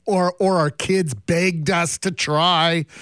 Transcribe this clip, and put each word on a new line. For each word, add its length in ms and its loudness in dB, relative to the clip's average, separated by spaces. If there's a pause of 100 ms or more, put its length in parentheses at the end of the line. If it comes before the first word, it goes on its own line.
or, 320 0
or 200 2
our 120 2
kids 420 -2
begged 580 -2
us 280 -2
to 140 -4
try. 720 0 (160)